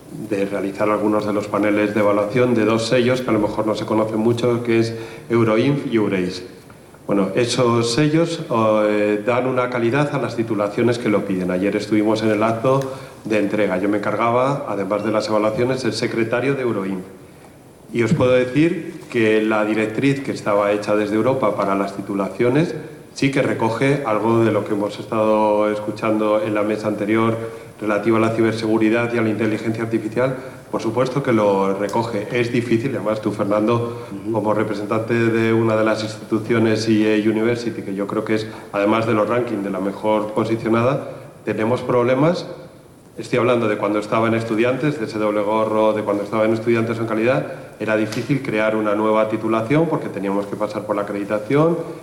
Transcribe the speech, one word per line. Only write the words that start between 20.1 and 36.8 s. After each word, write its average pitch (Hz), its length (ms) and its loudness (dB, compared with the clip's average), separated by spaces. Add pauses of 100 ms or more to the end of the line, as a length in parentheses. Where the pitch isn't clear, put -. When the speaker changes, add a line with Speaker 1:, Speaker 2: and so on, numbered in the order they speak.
Speaker 1:
que 104 100 -6
estaba 104 420 0
hecha 104 220 0
desde 104 200 0
Europa 113 400 2
para 98 200 0
las 98 200 -2
titulaciones 120 800 0 (400)
sí 135 180 0
que 135 120 0
recoge 113 640 0
algo 110 380 2
de 110 80 4
lo 104 140 0
que 110 80 -2
hemos 101 260 -2
estado 107 720 2
escuchando 107 680 0
en 107 140 -2
la 104 80 0
mesa 107 240 -2
anterior 110 500 0 (420)
relativo 107 380 2
a - 20 4
la 110 120 2
ciberseguridad 113 840 2
y 117 60 0
a - 20 2
la 110 80 2
inteligencia 107 540 -2
artificial. 113 520 -2 (360)
Por 104 100 -4
supuesto 123 420 -2
que 131 80 0
lo 98 440 2
recoge. 104 580 -2
Es 120 180 0
difícil, 117 440 0
además 107 260 -2
tú, 104 100 -2
Fernando, 107 720 0 (100)
Speaker 2:
Ujú. 101 220 -6
Speaker 1:
como 107 200 0
representante 107 600 -2
de 113 400 2
una 113 240 2
de 110 80 2
las 110 180 0
instituciones 110 880 0